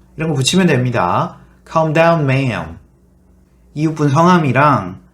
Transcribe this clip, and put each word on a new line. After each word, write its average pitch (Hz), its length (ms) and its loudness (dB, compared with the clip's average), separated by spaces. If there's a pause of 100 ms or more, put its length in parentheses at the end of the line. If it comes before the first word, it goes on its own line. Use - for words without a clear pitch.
(180)
이런 160 120 -6
거 147 60 -4
붙이면 175 320 0
됩니다. 123 720 -2 (320)
"Calm 160 220 0
down, 165 360 2
ma'am." 107 480 -4 (960)
이웃분 151 360 -2
성함이랑 143 920 2 (120)